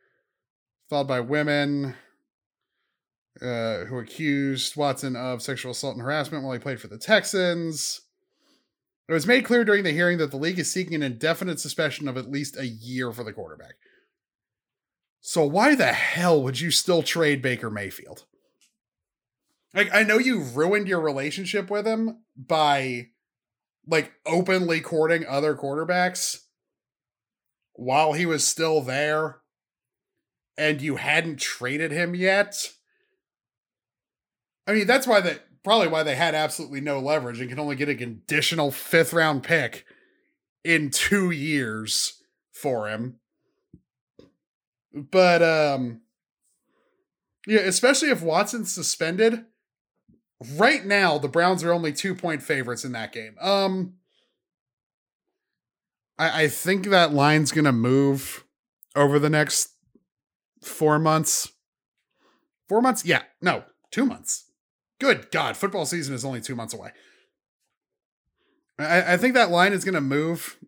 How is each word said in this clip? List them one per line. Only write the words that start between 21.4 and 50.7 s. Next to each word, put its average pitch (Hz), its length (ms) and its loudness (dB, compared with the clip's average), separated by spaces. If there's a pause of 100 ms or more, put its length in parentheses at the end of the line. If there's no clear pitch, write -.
with 208 160 -2
him 226 360 -2 (140)
by, 135 720 0 (800)
like, 160 260 0 (120)
openly 175 560 0
courting 160 460 0
other 143 280 0
quarterbacks 170 880 -4 (1300)
while 147 400 2
he 170 120 -2
was 160 200 0
still 160 340 0
there 147 600 -4 (1160)
and 151 240 0
you 135 160 -4
hadn't 151 420 -2
traded 147 540 -4
him 175 220 -2
yet. 190 580 0 (1900)
I 202 60 0
mean, 214 140 2
that's 262 200 2
why 214 140 6
they, 165 160 0 (260)
probably 202 260 4
why 160 140 0
they 143 140 -2
had 160 180 2
absolutely 151 460 -4
no 143 180 -2
leverage 131 420 -2
and 123 100 -8
can 131 100 -8
only 147 160 -4
get 143 140 -2
a 139 40 0
conditional 143 760 -2
fifth 165 420 2
round 156 300 2
pick 147 420 -2 (800)
in 160 260 0
two 190 400 0
years 131 920 -4 (280)
for 117 380 -4
him. 117 320 -8 (1700)
But, 170 480 4
um, 143 600 2 (1500)
yeah, 214 140 6
especially 247 500 4
if 175 120 0
Watson's 190 500 0
suspended. 185 720 0 (1120)
Right 233 280 4